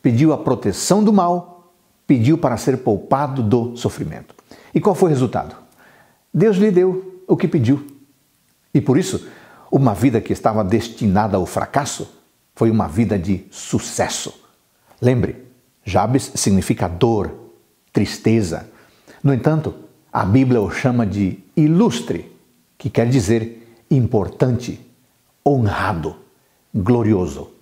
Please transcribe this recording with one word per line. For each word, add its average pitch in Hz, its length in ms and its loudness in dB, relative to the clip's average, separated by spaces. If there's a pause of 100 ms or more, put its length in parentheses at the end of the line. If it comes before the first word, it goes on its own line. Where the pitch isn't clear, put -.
pediu 139 320 4
a 135 60 0
proteção 135 640 0
do 220 80 4
mal, 175 580 0 (360)
pediu 139 320 4
para 131 180 0
ser 127 220 -2
poupado 135 640 -2
do 113 340 0
sofrimento. - 580 -8 (400)
E 160 60 2
qual 190 140 2
foi 180 160 2
o - 20 2
resultado? 123 480 -4 (720)
Deus 196 240 4
lhe 208 140 4
deu 180 560 0
o 185 100 2
que - 100 -2
pediu. 139 400 0 (840)
E 143 80 2
por 127 160 2
isso, - 320 -4 (420)
uma 131 240 4
vida 113 260 2
que - 120 -6
estava 107 320 0
destinada 104 720 0
ao 92 80 0
fracasso - 640 -4 (460)
foi 113 160 2
uma 104 180 0
vida 101 300 0
de 90 320 -4
sucesso. - 840 -6 (680)
Lembre, 123 440 0 (400)
Jabes 107 500 0
significa 98 540 0
dor, 95 460 0 (580)
tristeza. 104 760 -2 (540)
No 139 120 2
entanto, 151 400 -2 (360)
a - 140 -4
Bíblia 123 360 4
o 95 100 -2
chama 120 340 -2
de 98 340 -2 (180)
ilustre, 165 760 0 (460)
que - 100 -6
quer 117 200 0
dizer 113 680 -2 (140)
importante, 120 920 0 (680)
honrado, 98 680 -2 (580)
glorioso. 104 760 0 (100)